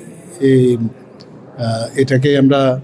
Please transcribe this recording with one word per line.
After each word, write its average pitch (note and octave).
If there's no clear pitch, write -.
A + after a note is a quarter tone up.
এই, B2+
আহ, -
এটাকে C3+
আমরা, C3+